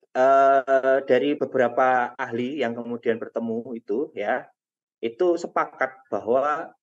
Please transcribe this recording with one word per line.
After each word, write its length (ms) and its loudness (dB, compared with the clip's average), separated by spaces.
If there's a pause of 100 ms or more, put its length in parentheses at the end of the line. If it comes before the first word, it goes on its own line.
(120)
eh, 880 4
dari 320 2
beberapa 800 0
ahli 480 -6
yang 160 -4
kemudian 400 -4
bertemu 560 -8
itu, 400 -6
ya, 320 -4 (560)
itu 320 0
sepakat 800 -6
bahwa 560 -2 (120)